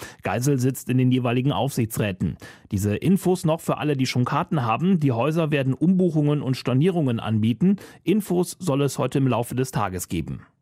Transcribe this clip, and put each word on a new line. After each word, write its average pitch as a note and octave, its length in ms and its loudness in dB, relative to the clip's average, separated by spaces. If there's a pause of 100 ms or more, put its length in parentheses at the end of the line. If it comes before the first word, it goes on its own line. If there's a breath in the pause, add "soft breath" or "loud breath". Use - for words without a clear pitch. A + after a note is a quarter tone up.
(220 loud breath)
Geisel B2 360 0
sitzt B2 300 -2
in B2 100 2
den B2+ 120 4
jeweiligen B2+ 400 0
Aufsichtsräten. G#2+ 880 -2 (340 loud breath)
Diese G2+ 240 0
Infos F3+ 500 0
noch D#3+ 160 0
für - 180 -2
alle, C#3+ 180 -2
die B2+ 100 0
schon B2 180 0
Karten C#3 400 -2
haben. D3 360 2
Die C#3+ 100 2
Häuser D3 400 0
werden C3+ 240 0
Umbuchungen D#3 680 2
und B2+ 140 -2
Stornierungen C3+ 640 2
anbieten. A2+ 580 2 (280 loud breath)
Infos F3+ 560 0
soll C#3+ 220 0
es C#3 140 0
heute B2+ 220 0
im C3+ 80 4
Laufe A#2 300 -2
des C3 160 -2
Tages F#2 360 -2
geben. C#2 340 -6 (200)